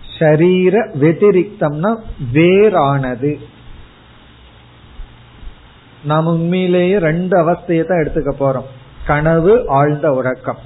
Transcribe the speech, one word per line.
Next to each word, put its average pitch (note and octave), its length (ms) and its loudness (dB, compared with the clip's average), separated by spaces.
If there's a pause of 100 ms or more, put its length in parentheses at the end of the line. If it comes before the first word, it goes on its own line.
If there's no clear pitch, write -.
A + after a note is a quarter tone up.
ஷரீர F3+ 640 2 (200)
வியதிரிக்தம்னா E3 960 0 (380)
வேறானது. D3 1040 2 (2750)
நாம் D#3 240 0
உண்மையிலேயே F3+ 720 0
ரெண்டு F3 360 -2
அவஸ்தையை E3+ 480 0
தான் E3 180 -2
எடுத்துக்க C#3+ 320 -4
போறோம், C3+ 340 -4 (360)
கனவு, D#3+ 500 2 (180)
ஆழ்ந்த D3 400 0
உறக்கம். B2+ 540 -4